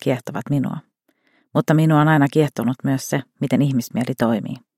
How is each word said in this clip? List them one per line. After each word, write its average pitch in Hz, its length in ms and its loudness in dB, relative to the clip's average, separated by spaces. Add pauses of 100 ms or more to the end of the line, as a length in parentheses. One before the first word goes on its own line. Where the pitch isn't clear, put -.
kiehtovat 131 460 -6
minua, 143 280 -4 (760)
mutta 156 200 2
minua 156 280 4
on 151 60 4
aina 147 260 4
kiehtonut 143 500 0
myös 135 260 -4
se, 143 120 -2 (200)
miten 131 200 0
ihmismieli 127 560 -2
toimii. 113 380 -2 (220)